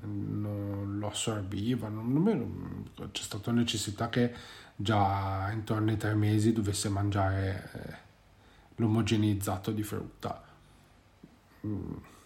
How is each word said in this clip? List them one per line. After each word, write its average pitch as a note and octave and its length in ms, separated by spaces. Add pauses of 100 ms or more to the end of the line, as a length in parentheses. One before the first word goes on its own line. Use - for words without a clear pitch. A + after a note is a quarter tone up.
non G2+ 1000
lo G#2 80
assorbiva, G#2 840
non, A2 220
non D3 120
me A3 120
lo, F#2+ 760
c'è - 120
stata - 280
necessità A#2 580
che A#2+ 240 (420)
già G2 760
intorno A2 400
ai G#2+ 60
tre G#2 180
mesi G#2+ 380
dovesse G#2 360
mangiare, G2 840
eh, - 220 (800)
l'omogeneizzato G#2+ 960
di G#2 120
frutta. - 600 (1200)
Mm, F2+ 280 (320)